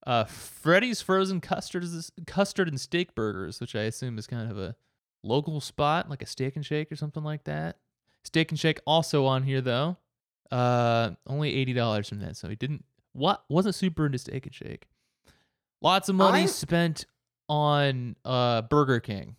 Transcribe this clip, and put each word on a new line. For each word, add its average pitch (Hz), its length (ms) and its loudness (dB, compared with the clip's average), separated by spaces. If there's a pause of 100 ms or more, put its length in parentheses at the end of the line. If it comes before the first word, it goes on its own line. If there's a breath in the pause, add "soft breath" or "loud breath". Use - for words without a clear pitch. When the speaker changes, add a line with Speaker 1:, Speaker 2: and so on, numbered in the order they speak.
Speaker 1:
uh, 117 180 2
Freddy's 202 760 0
Frozen 190 380 0
Custard, - 440 -6 (420)
Custard 196 420 0
and 139 120 -6
Steak - 340 -4
Burgers, 98 460 -4
which 120 140 -12
I 107 80 -2
assume 113 360 -6
is 104 80 -10
kind 113 240 -6
of 101 80 -8
a 95 180 -8 (480)
local 147 360 0
spot, 151 480 0
like 143 140 -10
a - 40 -12
Steak 131 300 -6
and 151 80 -6
Shake 151 280 -4
or 156 40 -10
something 151 280 -6
like 151 200 -6
that. 156 340 -6 (460)
Steak 160 280 2
and 156 60 -4
Shake 156 280 2
also 151 400 4
on 131 160 2
here, 135 180 0
though. 131 360 0 (540)
Uh, 120 600 4 (160)
only 143 280 -2
eighty 131 180 0
dollars 113 360 0
from 104 120 -8
that, 98 160 -8
so - 120 -10
he 101 80 -6
didn't, 139 280 -6 (280)
what, 156 360 -2
wasn't 185 260 2
super 160 320 0
into 135 120 0
Steak - 280 -10
and - 80 -16
Shake. - 320 -14 (960 soft breath)
Lots 185 260 4
of 196 60 2
money 190 300 6
Speaker 2:
I - 20 4
Speaker 1:
spent 170 580 0 (440)
on, 143 760 2
uh, 123 380 2
Burger 131 380 4
King 101 380 -8